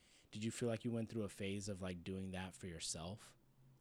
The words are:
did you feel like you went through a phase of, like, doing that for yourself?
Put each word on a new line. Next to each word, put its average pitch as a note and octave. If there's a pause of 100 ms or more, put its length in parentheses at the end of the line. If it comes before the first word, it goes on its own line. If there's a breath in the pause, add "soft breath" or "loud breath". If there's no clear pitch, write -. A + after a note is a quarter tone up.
(320 soft breath)
did G#2+
you A2+
feel A#2+
like A2+
you A#2+
went A2+
through A2+
a G2
phase G2
of, F#2
like, F2+
doing F#2+
that F#2
for -
yourself? E2+ (600)